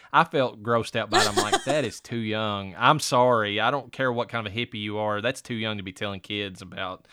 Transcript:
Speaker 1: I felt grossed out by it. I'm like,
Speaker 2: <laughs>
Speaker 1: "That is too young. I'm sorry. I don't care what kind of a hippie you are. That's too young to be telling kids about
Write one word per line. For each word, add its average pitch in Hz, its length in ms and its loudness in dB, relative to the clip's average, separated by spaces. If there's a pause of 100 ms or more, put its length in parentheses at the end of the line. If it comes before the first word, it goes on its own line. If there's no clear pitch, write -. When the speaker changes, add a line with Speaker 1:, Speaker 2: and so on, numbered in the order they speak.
(120)
Speaker 1:
I 151 120 6
felt 127 360 0
grossed 117 360 0
out 107 120 -2
by 349 120 4
it. - 80 4
I'm - 80 -2
like, - 280 2
Speaker 2:
<laughs> - 20 -14
Speaker 1:
"That 302 180 2
is - 160 -6
too - 180 -6
young. 107 580 -2
I'm 135 220 4
sorry. 117 600 4
I 117 100 2
don't 127 220 -4
care 127 200 0
what 120 160 -4
kind 117 160 -4
of 101 80 -8
a 104 40 -12
hippie 117 260 -6
you 104 160 -4
are. 104 220 0
That's 123 200 -2
too - 140 -8
young 110 220 -4
to 98 80 -8
be 95 80 -10
telling 101 260 -8
kids 101 440 -6
about 92 500 -10